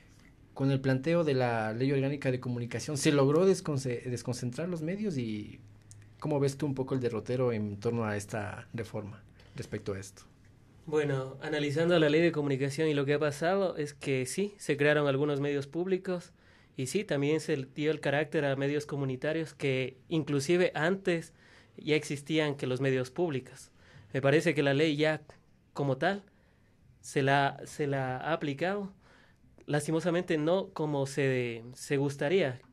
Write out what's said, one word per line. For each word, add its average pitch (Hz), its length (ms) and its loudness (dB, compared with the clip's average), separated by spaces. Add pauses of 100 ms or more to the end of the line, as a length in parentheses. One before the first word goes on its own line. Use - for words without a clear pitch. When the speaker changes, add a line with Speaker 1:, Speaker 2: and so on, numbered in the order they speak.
(520)
Speaker 1:
con 139 180 0
el 135 100 2
planteo 135 440 2
de 147 100 2
la 117 380 0
Ley 131 180 0
Orgánica 139 400 -2
de 127 80 0
Comunicación, 120 600 -6
¿se 156 140 2
logró 147 340 6
desconce-, 135 640 0
desconcentrar 123 580 -6
los 165 140 -6
medios? 190 340 -4
¿Y 110 420 -6 (600)
cómo 151 200 0
ves 139 200 0
tú 151 80 -2
un 135 80 -2
poco 135 200 -4
el 131 60 0
derrotero 120 520 0
en 104 280 -4
torno 117 240 -2
a 104 120 -2
esta 101 580 -8
reforma 107 480 -8 (340)
respecto 107 380 -6
a 95 60 -8
esto? - 220 -16 (600)
Speaker 2:
Bueno, 143 560 -2
analizando 156 580 2
la 156 120 6
Ley 156 100 6
de 170 120 4
Comunicación 139 560 0
y 151 60 2
lo 143 120 0
que 143 80 4
ha 147 40 2
pasado, 165 600 0
es 147 160 -6
que 131 320 -2
sí, 202 320 -2
se 143 180 -2
crearon 147 300 4
algunos 139 340 2
medios 143 260 -2
públicos 185 640 -4 (440)
y 127 120 -4
sí, 208 160 0
también 147 360 2
se 151 160 -2 (180)
dio 151 160 0
el 147 100 0
carácter 147 440 0
a 135 120 2
medios 143 280 0
comunitarios 147 720 -4
que 131 420 -2 (120)
inclusive 160 640 2
antes 170 580 0 (460)
ya - 180 0
existían 151 600 0
que 139 100 -4
los 127 160 0
medios 131 280 2
públicos. 151 600 -4 (420)
Me 135 80 -2
parece 147 340 4
que 147 80 2
la 139 120 4
ley 151 220 2
ya 151 260 2 (520)
como 139 240 0
tal 190 260 0 (760)
se - 220 -2
la, 139 420 4
se 147 220 -4
la 135 300 -2
ha 147 160 -4
aplicado. 170 600 -4 (760)
Lastimosamente 165 720 0
no 185 320 2
como 143 360 0
se, 123 560 0 (120)
se - 240 -2
gustaría, 143 600 0 (120)